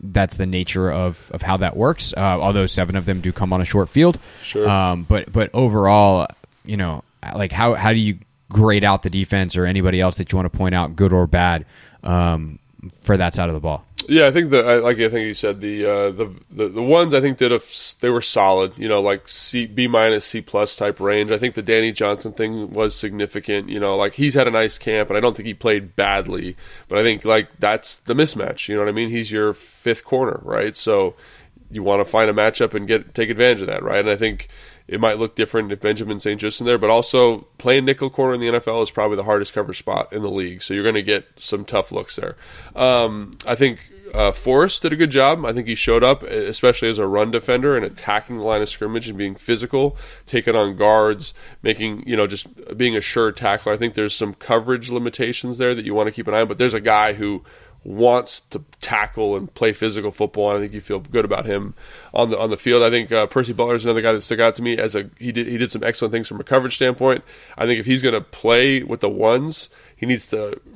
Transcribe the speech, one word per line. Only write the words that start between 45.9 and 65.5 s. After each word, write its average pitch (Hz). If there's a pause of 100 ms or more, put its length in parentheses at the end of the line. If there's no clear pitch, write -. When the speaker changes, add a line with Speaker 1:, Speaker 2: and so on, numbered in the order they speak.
Speaker 2:
up, 131
especially 113
as 110
a 104
run 104
defender 127
and 110
attacking 107
the 104
line 107
of 104
scrimmage 113
and 107
being 98
physical, 123 (260)
taking 117
on 101
guards, 107 (280)
making, 107
you 120
know, 104
just 98 (300)
being 120
a 104
sure 113
tackler. 104
I -
think 113
there's 107
some 104
coverage 117
limitations 120
there 123
that 110
you 104
wanna 107
keep 113
an 107
eye 107
on, 113
but 104
there's 123
a 110
guy 107
who 101 (400)
wants 117
to - (200)
tackle 107
and 95
play 113
physical 104
football, 104
and 101
I -
think 104
you 107
feel 98
good 120
about 101
him 101 (380)
on 120
the, 107
on 110
the 104
field. 120
I 113
think, 117
uh, 110
Percy 120
Butler 120
is 110
another 113
guy 113
that 107
stuck 113
out 117
to 117
me 120
as 110
a, 101 (100)
he 120
did, 117
he 117